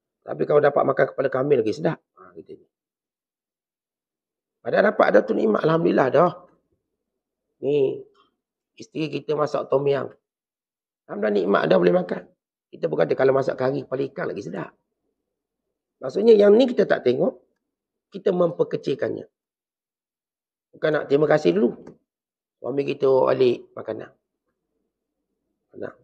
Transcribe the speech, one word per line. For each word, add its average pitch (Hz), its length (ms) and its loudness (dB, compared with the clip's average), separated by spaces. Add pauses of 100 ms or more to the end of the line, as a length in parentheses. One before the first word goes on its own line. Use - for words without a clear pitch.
(260)
Tapi 147 160 -8
kalau 147 160 2
dapat 143 240 2
makan 135 220 0 (100)
kepala 135 160 -2
kambing 131 320 0
lagi 110 80 -2
sedap. 160 320 -4 (160)
Ha, 92 160 -20
gitu. - 240 -20 (2000)
Padahal 190 320 2
dapat - 220 2
ada 202 100 6
tu 202 160 -4
nikmat, 220 240 0
alhamdulillah 165 480 2
dah. 165 220 4 (1300)
Ni, 139 400 -2 (720)
isteri - 380 -10
kita 143 260 -6
masak - 320 -4
tom 139 160 0
yam. 135 240 -2 (960)
Alhamdulillah 208 300 -4
nikmat 190 340 0
dah 185 80 4
boleh 175 160 2
makan. 180 280 -4 (520)
Kita 165 160 -6
pun 151 80 -6
kata 151 160 0
kalau 135 220 2
masak 131 180 -2
kari, 131 320 -4
kepala 135 240 -6
ikan 170 240 -10
lagi 98 80 -10
sedap. - 320 -12 (1300)
Maksudnya 196 320 4
yang 208 240 6
ni 262 80 6
kita 208 220 0
tak - 180 -2
tengok, 139 320 0 (720)
kita 196 240 -2
memperkecilkannya. 147 960 -4 (1400)
Bukan 156 160 -4
nak 151 160 -2
terima 147 240 2
kasih 160 240 2
dulu. 220 160 0 (880)
Suami 139 240 -6
kita 139 240 -4
bawa 131 300 2
balik 127 400 0
makanan. 110 340 -12 (1700)
Nah, 104 160 -14 (120)